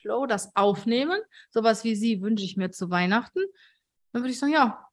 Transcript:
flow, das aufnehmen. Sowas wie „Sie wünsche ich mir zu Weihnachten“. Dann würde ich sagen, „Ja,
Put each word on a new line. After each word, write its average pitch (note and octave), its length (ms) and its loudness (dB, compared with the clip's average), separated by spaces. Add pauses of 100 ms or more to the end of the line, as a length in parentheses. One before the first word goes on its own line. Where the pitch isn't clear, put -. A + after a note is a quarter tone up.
flow, A#3 260 -2
das G#3 300 -4
aufnehmen. A#3 640 2 (300)
Sowas A3+ 340 2
wie A3+ 100 0
„Sie G#3+ 280 -2
wünsche G#3 220 0
ich F#3+ 120 -8
mir F#3 140 -2
zu F#3 200 -8
Weihnachten“. F#3 500 0 (720)
Dann A#3+ 100 -4
würde B3+ 100 -4
ich B3 60 -8
sagen, C#4+ 140 0
„Ja, C4+ 400 2